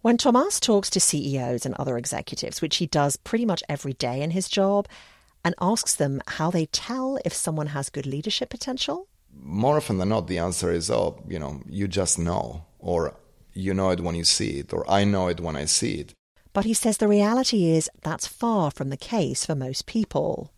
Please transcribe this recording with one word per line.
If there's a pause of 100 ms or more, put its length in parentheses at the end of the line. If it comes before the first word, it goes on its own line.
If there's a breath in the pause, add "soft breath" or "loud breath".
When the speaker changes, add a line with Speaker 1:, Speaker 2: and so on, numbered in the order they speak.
Speaker 1:
When
Tomas
talks
to
C
E
Os
and
other
executives,
which
he
does
pretty
much
every
day
in
his
job, (560 loud breath)
and
asks
them
how
they
tell
if
someone
has
good
leadership
potential? (280)
Speaker 2:
More
often
than
not,
the
answer
is,
"Oh,
you
know,
you
just
know," (160)
or, (380)
"You
know
it
when
you
see
it,"
or,
"I
know
it
when
I
see
it." (400 soft breath)
Speaker 1:
But
he
says
the
reality
is (120)
that's
far
from
the
case
for
most
people.